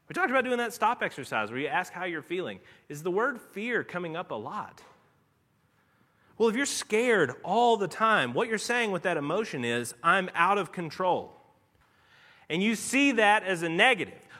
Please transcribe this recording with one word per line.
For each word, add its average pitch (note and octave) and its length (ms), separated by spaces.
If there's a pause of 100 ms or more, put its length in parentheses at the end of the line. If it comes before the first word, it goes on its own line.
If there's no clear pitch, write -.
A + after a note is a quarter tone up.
We - 40
talked E4+ 180
about C4 140
doing B3 140
that A#3 160
stop A3+ 280
exercise A#2 480
where B2+ 100
you D3 80
ask F3 240
how F3 120
you're E3 160
feeling. C3 400 (300)
Is D3 120
the F3+ 80
word A#3 300
fear G#3+ 440
coming F3 320
up F3+ 140
a C#3 40
lot? C3 480 (1500)
Well, A3+ 120
if G#3 80
you're C#4 100
scared G#3+ 640 (120)
all A3+ 320
the G3 120
time, E3+ 460
what G3 140
you're A3 100
saying A#3+ 320
with F3 140
that F3+ 120
emotion D#3 480
is, A#2+ 380
"I'm F#3 320
out F#3 240
of F#3 140
control." E3 680 (1120)
And E3+ 120
you G#3+ 120
see C#4 380
that G#3+ 320
as F3+ 180
a E3+ 60
negative. F3+ 520 (200)